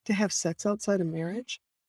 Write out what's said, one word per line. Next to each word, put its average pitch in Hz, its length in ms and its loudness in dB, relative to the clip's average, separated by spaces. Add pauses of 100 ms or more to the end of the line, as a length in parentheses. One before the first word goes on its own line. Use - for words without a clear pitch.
to 214 60 2
have 202 200 2
sex - 340 -2
outside 202 340 2
of 175 60 2
marriage? 170 540 -4 (280)